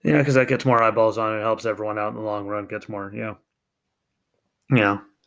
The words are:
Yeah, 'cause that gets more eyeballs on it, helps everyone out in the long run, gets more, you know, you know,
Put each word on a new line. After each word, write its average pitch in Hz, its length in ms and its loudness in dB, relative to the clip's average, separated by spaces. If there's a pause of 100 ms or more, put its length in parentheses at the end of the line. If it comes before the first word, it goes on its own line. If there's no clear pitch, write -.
Yeah, 151 200 4
'cause 135 120 2
that 127 140 4
gets 127 180 0
more 117 160 4
eyeballs 110 340 2
on 110 220 -2
it, - 20 -6
helps 110 240 -2
everyone 107 340 -4
out 104 100 -2
in 113 80 -10
the 107 40 -10
long 104 260 -6
run, 101 200 -6
gets 107 240 -12
more, 98 200 -10
you 110 120 -10
know, 110 160 -10 (1300)
you 135 80 2
know, 101 240 2 (260)